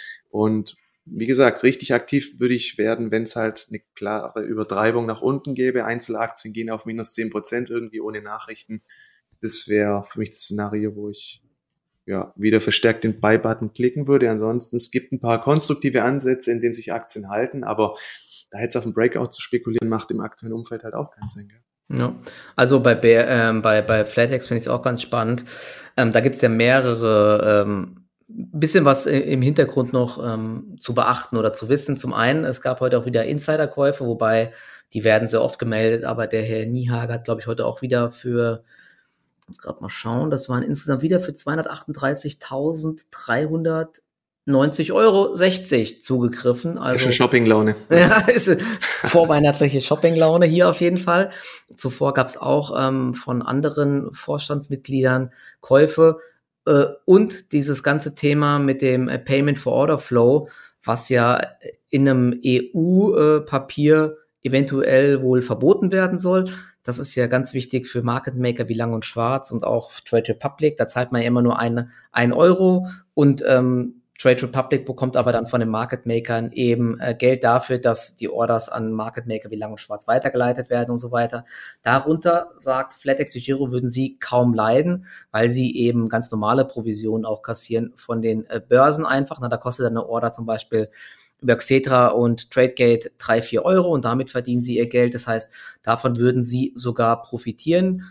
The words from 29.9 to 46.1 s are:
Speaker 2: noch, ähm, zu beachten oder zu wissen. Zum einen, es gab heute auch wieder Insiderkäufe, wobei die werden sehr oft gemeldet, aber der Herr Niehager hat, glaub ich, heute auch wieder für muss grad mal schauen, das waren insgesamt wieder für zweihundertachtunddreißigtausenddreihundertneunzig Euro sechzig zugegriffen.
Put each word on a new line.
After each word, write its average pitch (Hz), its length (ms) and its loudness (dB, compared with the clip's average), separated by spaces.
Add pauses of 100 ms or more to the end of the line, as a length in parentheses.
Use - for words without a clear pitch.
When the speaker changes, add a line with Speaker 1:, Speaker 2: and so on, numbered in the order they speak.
Speaker 2:
noch, 123 300 -2
ähm, 110 560 -8
zu - 140 -6
beachten 123 440 0
oder 110 160 0
zu 113 160 -8
wissen. 143 280 0
Zum - 160 -8
einen, 131 300 0
es 127 180 -6
gab 127 200 -4
heute 127 180 2
auch 120 60 -6
wieder 123 200 0
Insiderkäufe, 143 800 -2
wobei 113 460 0 (420)
die 107 100 -6
werden 110 240 4
sehr - 140 0
oft - 180 -2
gemeldet, 113 440 0
aber 117 240 -4
der 110 160 -2
Herr 110 220 -4
Niehager 117 480 -4
hat, 117 120 -8
glaub 113 140 -4
ich, - 80 -14
heute 117 180 -4
auch 117 160 -6
wieder 120 300 -2
für 120 520 -4 (840)
muss - 100 -20
grad - 220 -14
mal 98 80 -12
schauen, 127 420 -6
das 131 160 -6
waren 123 160 -2
insgesamt 143 380 -4
wieder 175 180 2
für 175 160 -8
zweihundertachtunddreißigtausenddreihundertneunzig 151 3500 -4
Euro 196 420 4
sechzig 175 640 0
zugegriffen. 123 760 0